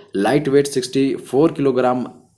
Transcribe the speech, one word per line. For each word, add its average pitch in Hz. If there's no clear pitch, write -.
लाइट 135
वेट 143
सिक्सटी 135
फ़ोर 151
किलोग्राम 127